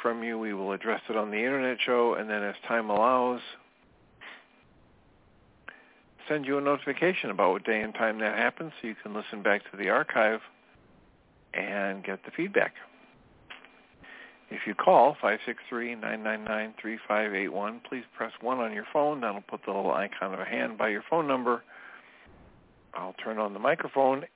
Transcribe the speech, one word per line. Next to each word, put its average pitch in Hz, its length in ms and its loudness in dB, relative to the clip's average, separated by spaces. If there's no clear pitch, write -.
from 117 220 0
you, 117 160 -4
we 110 140 -4
will 98 200 -4
address 101 360 -2
it 110 80 -2
on 107 140 0
the 107 80 -2
internet 127 460 0
show, 120 280 4
and 101 160 -2
then 107 140 -2
as 101 120 -4
time 113 220 0
allows, 123 500 4
send 151 160 0
you 139 140 0
a - 20 2
notification 143 720 0
about 92 220 6
what 95 120 0
day 110 160 2
and 110 140 -6
time 110 260 0
that 107 160 0
happens 123 440 0
so 120 60 -8
you 110 160 -6
can 104 120 -10
listen 104 280 -8
back 101 280 4
to 98 60 -14
the 98 120 -2
archive 110 520 4
and 98 500 -4
get 98 200 -6
the - 60 -12
feedback. 185 440 0
If - 180 -8
you 107 80 -4
call 151 460 8
five 107 260 2
six 117 120 -6
three, 120 260 -4
nine 110 280 -6
nine 107 220 -4
nine, 110 340 -4
three 110 200 -6
five 107 260 2
eight 95 180 -2
one, 104 360 -4
please 123 160 -8
press 113 160 -6
one 127 160 0
on 113 160 -2
your 104 180 -6
phone. 147 300 2
That'll 101 180 -4
put - 240 -12
the 104 80 -4
little 95 200 0
icon 95 420 -2
of 95 60 -8
a 95 40 -4
hand 120 320 -4
by 110 140 2
your 104 180 -4
phone 160 180 2
number. 123 380 0
I'll 92 220 -8
turn 110 240 -6
on 104 160 -2
the 98 40 -8
microphone 135 680 2